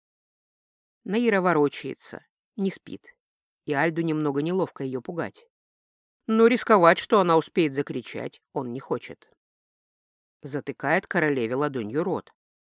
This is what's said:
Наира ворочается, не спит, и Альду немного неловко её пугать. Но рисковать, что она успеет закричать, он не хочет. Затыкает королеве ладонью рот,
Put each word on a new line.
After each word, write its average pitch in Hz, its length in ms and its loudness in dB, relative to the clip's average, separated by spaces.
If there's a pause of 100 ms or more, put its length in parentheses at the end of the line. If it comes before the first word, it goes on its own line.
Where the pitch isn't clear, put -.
(1040)
Наира 214 360 0
ворочается, 151 840 -2 (300)
не 196 160 -2
спит, - 440 -14 (480)
и 147 100 -4
Альду 165 280 0
немного 151 400 0
неловко 170 400 -2
её 131 180 -6
пугать. 160 460 -10 (800)
Но 226 220 6
рисковать, 190 500 6
что - 220 2
она 175 160 4
успеет 156 360 0
закричать, 131 680 -8 (100)
он 127 200 -6
не 131 80 -8
хочет. - 500 -10 (1120)
Затыкает 143 640 -4
королеве 139 480 0
ладонью 135 480 -2
рот, 170 320 -4 (360)